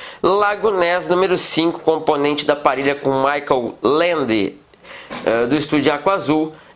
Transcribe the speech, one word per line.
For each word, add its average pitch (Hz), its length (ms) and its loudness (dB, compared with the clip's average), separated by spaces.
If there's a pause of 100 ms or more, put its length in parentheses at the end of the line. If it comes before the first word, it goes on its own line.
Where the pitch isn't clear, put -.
(220)
Lago 202 480 0
Ness, 175 380 0
número 180 280 2
cinco, 165 440 0
componente 151 680 0
da 147 100 2
parelha 139 380 0
com 139 160 -2
Michael 135 720 0
Lande, 135 720 0 (720)
eh, 117 200 2
do 135 100 0
Estúdio 147 360 2
Aqua 147 220 0
Azul. 156 400 -2 (220)